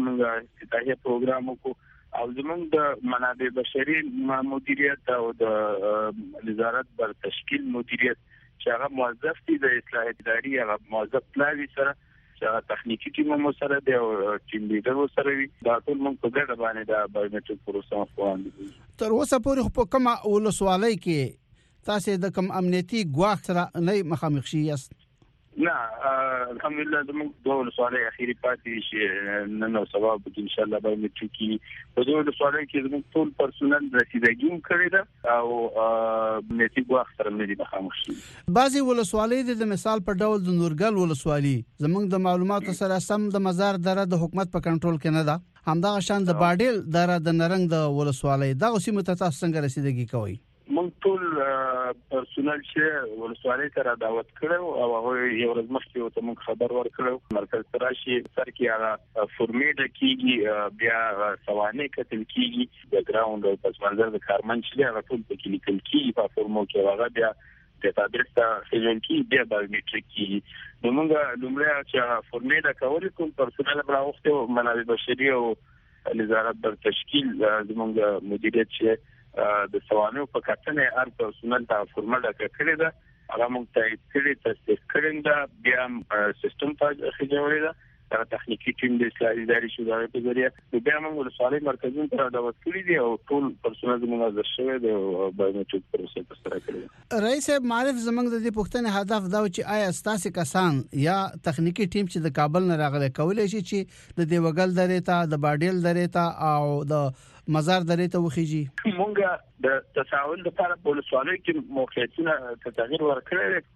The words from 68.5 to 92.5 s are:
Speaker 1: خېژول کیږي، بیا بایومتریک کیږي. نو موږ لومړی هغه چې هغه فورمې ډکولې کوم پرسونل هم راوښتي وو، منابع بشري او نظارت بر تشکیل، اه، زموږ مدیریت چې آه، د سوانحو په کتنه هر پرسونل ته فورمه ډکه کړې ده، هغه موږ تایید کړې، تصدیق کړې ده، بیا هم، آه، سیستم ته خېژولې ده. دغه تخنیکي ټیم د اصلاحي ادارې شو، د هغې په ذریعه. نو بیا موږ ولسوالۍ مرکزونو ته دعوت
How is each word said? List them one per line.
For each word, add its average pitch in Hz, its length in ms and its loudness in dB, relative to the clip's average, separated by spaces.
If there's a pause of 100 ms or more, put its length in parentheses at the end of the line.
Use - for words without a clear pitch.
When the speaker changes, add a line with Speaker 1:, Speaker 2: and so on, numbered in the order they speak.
Speaker 1:
خېژول 113 380 2
کیږي، 156 220 2
بیا 123 160 4
بایومتریک 104 640 -4 (100)
کیږي. 101 240 -2 (440)
نو 120 80 2
موږ 156 180 2 (320)
لومړی 135 300 -2
هغه 143 120 -2
چې - 120 -8
هغه 120 220 2 (120)
فورمې 131 360 0
ډکولې 147 440 0
کوم 160 200 -4
پرسونل 139 500 -2
هم 143 160 -4
راوښتي 139 340 0
وو، 139 180 2
منابع 120 460 2
بشري 127 360 0
او 120 280 0 (580)
نظارت 110 400 0
بر 110 200 -4
تشکیل، 113 680 0
اه، 107 200 4
زموږ 110 280 -4 (320)
مدیریت 107 440 0
چې - 460 0 (240)
آه، 104 360 2
د - 20 -4 (140)
سوانحو 110 360 2
په 131 140 -4
کتنه 147 420 -4 (160)
هر 127 120 0 (100)
پرسونل 117 460 -2
ته 107 180 0
فورمه 113 360 -4
ډکه 110 280 -4 (100)
کړې 156 220 2
ده، 160 140 0 (380)
هغه 120 160 0
موږ 123 180 -4 (100)
تایید 110 240 0 (140)
کړې، 143 200 2 (120)
تصدیق 107 340 0 (140)
کړې 156 340 0
ده، 147 200 2 (140)
بیا 127 240 2
هم، 120 260 -8
آه، 104 200 2 (100)
سیستم - 320 -2
ته 147 200 2
خېژولې 147 680 -2
ده. 156 140 -2 (360)
دغه 110 120 0
تخنیکي 113 480 -6
ټیم 123 260 0
د 120 60 2
اصلاحي 113 400 0
ادارې 117 320 2
شو، 120 80 -6
د 110 60 -2
هغې 113 240 0
په 127 60 -4
ذریعه. 123 320 0 (220)
نو 120 60 2
بیا 143 200 0
موږ 156 180 -6
ولسوالۍ 131 460 0
مرکزونو 139 440 -2
ته 135 220 0
دعوت 120 260 -2 (100)